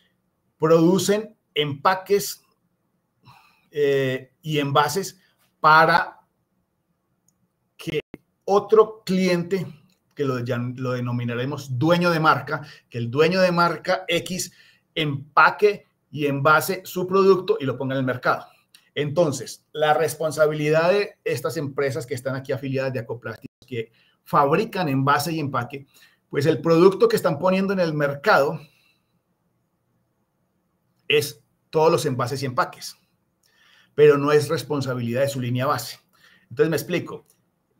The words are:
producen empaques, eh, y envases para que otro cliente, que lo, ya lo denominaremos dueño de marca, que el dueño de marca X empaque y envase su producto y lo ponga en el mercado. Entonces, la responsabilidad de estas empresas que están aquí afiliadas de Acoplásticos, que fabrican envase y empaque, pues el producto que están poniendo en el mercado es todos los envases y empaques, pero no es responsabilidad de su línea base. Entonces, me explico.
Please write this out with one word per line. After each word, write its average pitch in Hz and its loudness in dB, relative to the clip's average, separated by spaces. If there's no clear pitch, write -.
producen 175 2
empaques, 190 -2
eh, 139 0
y 156 -4
envases 143 -2
para 165 4
que 147 -6
otro 202 2
cliente, 180 -2
que 143 -2
lo, 127 -2
ya 120 -4
lo 123 -6
denominaremos 123 -6
dueño 175 2
de 160 0
marca, 147 0
que - -10
el 117 -6
dueño 160 2
de 180 4
marca 170 -2
X 170 -4
empaque 165 0
y 151 -6
envase 156 0
su 180 -6
producto 190 2
y 139 -6
lo 131 -4
ponga 131 -6
en 135 -2
el 131 -2
mercado. 127 -2
Entonces, 147 -2
la 151 2
responsabilidad 156 0
de - -2
estas 156 -4
empresas 139 -4
que 143 -8
están 127 -6
aquí 131 -8
afiliadas 135 -4
de 123 -6
Acoplásticos, - -14
que 117 -10
fabrican 165 0
envase 139 0
y 160 -4
empaque, 139 -6
pues 143 -2
el 156 2
producto 175 4
que 226 2
están 165 0
poniendo 190 0
en 190 -2
el 165 0
mercado 147 0
es - -2
todos 160 4
los - 0
envases 131 -4
y 135 -6
empaques, - -6
pero 147 8
no 143 2
es 147 2
responsabilidad 123 -4
de 139 0
su 131 -8
línea 123 -4
base. - -6
Entonces, 151 0
me 160 0
explico. - -6